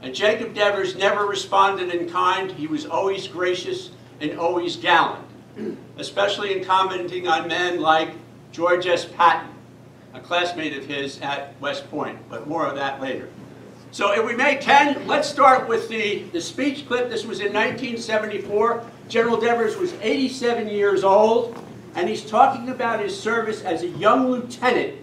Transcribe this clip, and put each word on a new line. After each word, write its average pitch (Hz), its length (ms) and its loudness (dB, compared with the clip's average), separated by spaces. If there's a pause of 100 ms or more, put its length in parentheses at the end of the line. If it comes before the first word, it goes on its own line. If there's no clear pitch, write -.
And 127 120 -10
Jacob 226 400 0
Devers 202 440 0
never 202 280 2
responded 190 720 0
in 170 140 -4
kind. 185 420 0
He 147 160 -8
was 151 180 -4
always 185 420 -2
gracious 180 640 -4 (280)
and 151 180 -6
always 170 380 -2
gallant, 165 500 2 (720)
especially 196 600 -2
in 180 80 -6
commenting 185 600 0
on 165 220 2
men 175 320 0
like 160 300 4 (420)
George 175 340 2
S. 175 200 2
Patton, 170 440 4 (640)
a 123 60 -14
classmate 160 580 -2
of 131 80 -10
his 139 340 -6
at 139 400 -8
West 139 320 -6
Point, - 260 -6 (120)
but - 180 -12
more 156 180 -2
of 139 100 -4
that 135 260 -4
later. 135 260 -6 (640)
So 202 220 0
if 226 120 2
we 233 100 -4
may, 269 200 2
Ken, 285 520 4
let's 285 200 0
start 262 400 6
with 226 220 -2
the, 214 420 -2
the 170 80 -2
speech - 480 -4
clip. 240 220 0
This 226 160 -4
was 196 160 -6
in 202 100 -2
nineteen 233 460 -2
seventy-four. 214 880 0 (240)
General 226 300 2
Devers 233 360 2
was 180 260 -2
eighty-seven 233 680 0
years 202 340 2
old, 214 560 4 (360)
and 180 120 -2
he's - 180 -4
talking 240 440 4
about 233 320 -2
his 196 160 -4
service - 460 -2
as 170 200 -2
a 175 40 -4
young 226 440 4
lieutenant 233 720 0